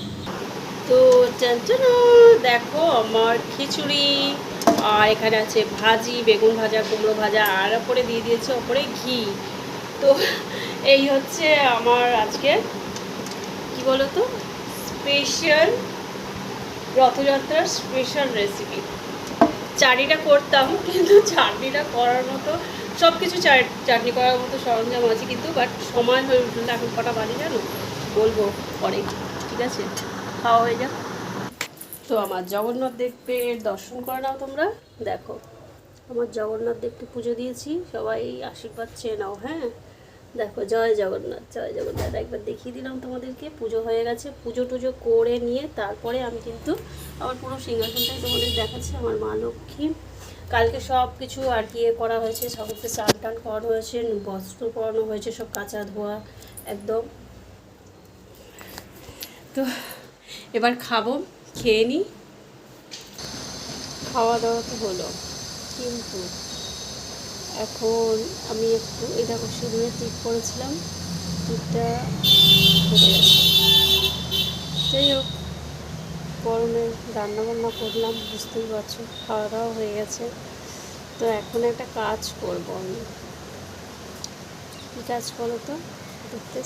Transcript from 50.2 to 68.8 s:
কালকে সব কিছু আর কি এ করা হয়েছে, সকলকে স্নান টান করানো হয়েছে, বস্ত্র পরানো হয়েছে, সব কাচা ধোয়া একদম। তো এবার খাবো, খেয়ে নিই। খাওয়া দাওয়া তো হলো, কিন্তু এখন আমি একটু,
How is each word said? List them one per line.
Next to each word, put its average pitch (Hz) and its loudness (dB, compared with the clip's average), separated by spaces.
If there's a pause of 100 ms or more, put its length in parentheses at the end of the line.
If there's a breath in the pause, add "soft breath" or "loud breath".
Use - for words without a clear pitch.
কালকে 233 2 (120)
সব 254 2 (120)
কিছু 262 -12 (100)
আর 226 0
কি 233 -8 (100)
এ - 4 (100)
করা 226 0
হয়েছে, 226 -4
সকলকে 220 -10
স্নান 214 2
টান 226 -8
করানো 214 -6
হয়েছে, 226 -2 (280)
বস্ত্র 190 -10 (120)
পরানো 220 -2
হয়েছে, 214 -6
সব 226 -10
কাচা 202 -8
ধোয়া 208 -8 (580 loud breath)
একদম। 214 -4 (2500 loud breath)
তো 269 0 (960 loud breath)
এবার 233 4 (120)
খাবো, 233 0 (420)
খেয়ে 220 4
নিই। 277 0 (2000)
খাওয়া 233 2
দাওয়া 233 0
তো 254 -8 (120)
হলো, 180 -4 (720)
কিন্তু 240 -8 (1400)
এখন 226 0 (360)
আমি 220 -2 (120)
একটু, - -8 (140)